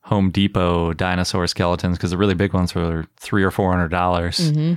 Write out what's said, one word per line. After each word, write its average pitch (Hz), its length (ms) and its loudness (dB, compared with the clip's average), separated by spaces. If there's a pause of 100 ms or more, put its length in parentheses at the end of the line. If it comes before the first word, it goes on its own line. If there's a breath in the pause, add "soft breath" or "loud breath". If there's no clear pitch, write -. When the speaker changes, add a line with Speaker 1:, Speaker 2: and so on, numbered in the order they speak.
Speaker 1:
Home 98 280 2
Depot 87 640 2
dinosaur 90 540 -2
skeletons, 87 500 0
'cause 87 140 -2
the 90 80 -2
really 98 160 2
big 87 180 0
ones 90 220 0
were 82 320 -2 (120)
three 101 240 -2
or 95 80 2
four 95 220 0
hundred 90 160 0
dollars, 90 640 0
Speaker 2:
Mm-hmm. 156 240 0